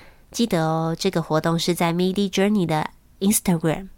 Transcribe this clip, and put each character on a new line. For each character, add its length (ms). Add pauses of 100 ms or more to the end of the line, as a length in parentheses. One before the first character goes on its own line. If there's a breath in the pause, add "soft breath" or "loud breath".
(320 soft breath)
记 160
得 180
哦， 320
这 140
个 100
活 180
动 200
是 160
在 180
Midi 340
Journey 380
的 240 (300)
Instagram、 800